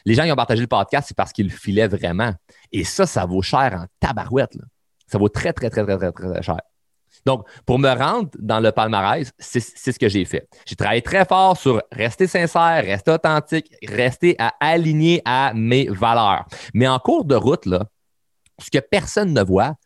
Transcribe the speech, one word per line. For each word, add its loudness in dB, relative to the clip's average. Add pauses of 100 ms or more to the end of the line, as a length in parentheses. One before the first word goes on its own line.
Les 2
gens 4
qui 0
ont 2
partagé 0
le -2
podcast, 0
c'est -14
parce -2
qu'ils -2
le -4
filaient 0
vraiment. -2 (400)
Et -4
ça, 0
ça -4
vaut -2
cher 0
en -10 (140)
tabarouette, -2
là. -18 (440)
Ça -2
vaut 4
très, -4
très, -4
très, -2
très, -2
très, -4
très, -10
très -6
cher. -4 (680)
Donc, -2 (180)
pour 2
me 4
rendre 0 (100)
dans -2
le 4
palmarès, -2
c'est, -4
c'est -8
ce -10
que 2
j'ai 0
fait. -8 (160)
J'ai -14
travaillé 0
très 2
fort 4
sur 0 (100)
rester -2
sincère, 2
rester 0
authentique, 0 (160)
rester 0
à, -2
aligné 2
à 0
mes 0
valeurs. 2 (280)
Mais 4
en 2
cours 0
de 2
route, 0
là, 0 (720)
ce -18
que 0
personne -2
ne 4
voit, 2 (100)